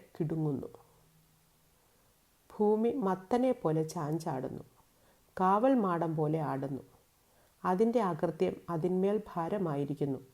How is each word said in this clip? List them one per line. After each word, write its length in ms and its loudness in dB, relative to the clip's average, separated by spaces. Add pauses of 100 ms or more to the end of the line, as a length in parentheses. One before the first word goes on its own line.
കിടുങ്ങുന്നു. 600 -2 (1800)
ഭൂമി 480 2
മത്തനെ 540 0
പോലെ 320 0
ചാഞ്ചാടുന്നു, 800 -4 (760)
കാവൽ 380 4
മാടം 400 2
പോലെ 260 0
ആടുന്നു. 420 -4 (800)
അതിൻ്റെ 380 4
അകൃത്യം 540 0 (140)
അതിന്മേൽ 480 0 (100)
ഭാരമായിരിക്കുന്നു. 920 -2 (140)